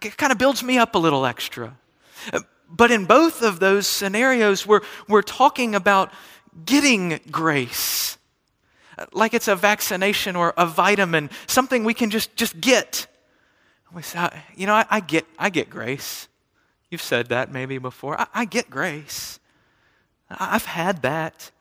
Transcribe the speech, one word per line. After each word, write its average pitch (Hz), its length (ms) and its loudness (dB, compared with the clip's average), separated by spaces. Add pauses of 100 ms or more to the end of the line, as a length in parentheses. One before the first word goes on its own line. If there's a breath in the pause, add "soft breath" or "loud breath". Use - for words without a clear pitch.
it 208 140 -12
kinda 269 200 2
builds 254 260 2
me 247 160 0
up 226 160 2
a 202 40 4
little 147 280 2
extra. 123 500 -8 (560 loud breath)
Uh, - 80 -2 (300)
but 233 220 6
in 208 140 0
both 285 360 6
of 202 160 0
those 190 300 2
scenarios, 208 760 0
we're, 208 180 4 (260 loud breath)
we're 208 140 6
talking 254 520 2
about 196 380 2 (520 loud breath)
getting 214 540 2 (140)
grace, 147 880 -2 (800 soft breath)
uh, - 140 -14
like 220 220 0
it's 226 140 -2
a 202 80 2
vaccination 196 800 0
or 170 200 0
a 175 100 2
vitamin, 170 640 2 (180 loud breath)
something 254 340 2
we 220 120 0
can 220 160 -2
just, 214 260 -6
just 214 240 -4
get. 220 480 0 (840)
We 175 100 -16
say, - 180 -12
"I, 170 240 -4 (100)
you 185 120 -8
know, 208 80 4
I, 214 140 4
I 214 120 0
get, 160 260 -2 (120)
I 190 120 -2
get 143 200 -2
grace." - 580 -10 (600)
You've 170 140 -10
said 120 260 -2
that 123 240 -2
maybe 131 260 -8
before. 131 420 -8
"I, 226 140 -2
I 226 100 -4
get 220 260 -6
grace. 147 680 -10 (920)
I, - 240 -6
I've 226 100 -2
had 175 380 -4
that." 156 480 -6 (100)